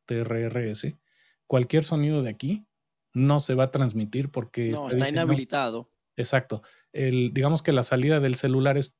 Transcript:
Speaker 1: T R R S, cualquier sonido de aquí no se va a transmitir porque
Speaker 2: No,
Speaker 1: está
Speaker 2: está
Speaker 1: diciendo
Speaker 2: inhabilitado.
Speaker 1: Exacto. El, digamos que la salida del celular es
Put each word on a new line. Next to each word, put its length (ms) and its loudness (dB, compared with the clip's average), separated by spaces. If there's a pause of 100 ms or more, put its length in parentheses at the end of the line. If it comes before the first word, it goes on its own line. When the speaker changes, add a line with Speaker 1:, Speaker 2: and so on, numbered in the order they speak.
Speaker 1:
T 140 -4
R 280 -4
R 240 -4
S, 260 -8 (500)
cualquier 380 2
sonido 360 0
de 80 -2
aquí 380 -6 (460)
no 260 4
se 160 -2
va 100 4
a 60 -2
transmitir 580 -2
porque 420 -4
Speaker 2:
No, 20 -2
Speaker 1:
está 140 -6
Speaker 2:
está 100 -2
Speaker 1:
diciendo 240 0
Speaker 2:
inhabilitado. 680 -2 (260)
Speaker 1:
Exacto. 460 -2 (280)
El, 420 0
digamos 280 2
que 100 0
la 120 4
salida 360 2
del 160 2
celular 420 2
es 220 -4